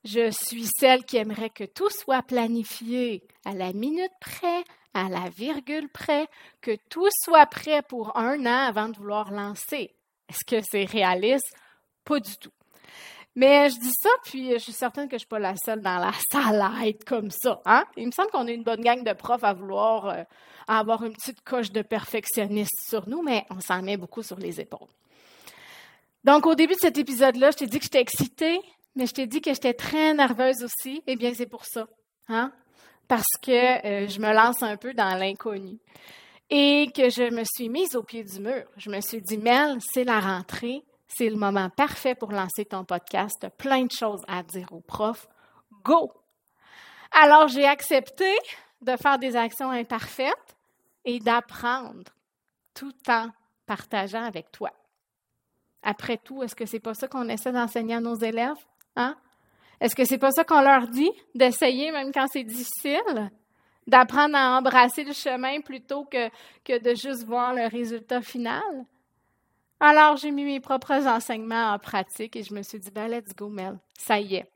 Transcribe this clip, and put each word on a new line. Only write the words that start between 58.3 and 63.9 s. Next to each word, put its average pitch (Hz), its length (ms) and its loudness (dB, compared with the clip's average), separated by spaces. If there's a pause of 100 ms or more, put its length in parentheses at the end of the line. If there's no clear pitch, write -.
hein ? 247 180 -2 (640)
Est-ce 233 160 0
que 262 80 2
c'est 254 140 0
pas 269 140 2
ça 320 120 2
qu'on 320 160 6
leur 269 300 6
dit, 277 200 2 (240)
d'essayer 254 600 2
même 277 180 -6
quand 269 200 0
c'est 262 120 -6
difficile, 247 880 -4 (560)
d'apprendre 254 480 6